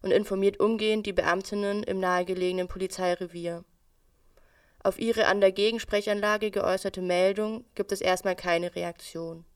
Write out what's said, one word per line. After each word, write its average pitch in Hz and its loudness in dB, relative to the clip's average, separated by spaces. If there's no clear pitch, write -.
und 185 -2
informiert 196 2
umgehend 214 0
die 196 -4
Beamtinnen 202 -2
im 190 -4
nahegelegenen 180 0
Polizeirevier. 180 -4
Auf 190 0
ihre 226 2
an 202 4
der 190 8
Gegensprechanlage 208 0
geäußerte 190 -2
Meldung 196 2
gibt - -4
es 196 -4
erstmal 185 0
keine 175 0
Reaktion. 165 -10